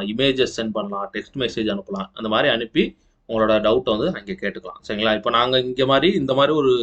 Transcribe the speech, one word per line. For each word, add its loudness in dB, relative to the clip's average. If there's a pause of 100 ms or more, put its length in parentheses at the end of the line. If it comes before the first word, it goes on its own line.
இமேஜஸ் 0
சென்ட் -6
பண்ணலாம், -6
டெக்ஸ்ட் -10
மெசேஜ் -4
அனுப்பலாம். -6
அந்த -8
மாதிரி 2
அனுப்பி 0 (460)
உங்களோட 2
டவுட்டை 2
வந்து 0
அங்க -8
கேட்டுக்கலாம். -10
சரிங்களா? -2
இப்ப -2
நாங்க 2
இங்க -2
மாதிரி 4
இந்த 0
மாதிரி 4
ஒரு 4 (120)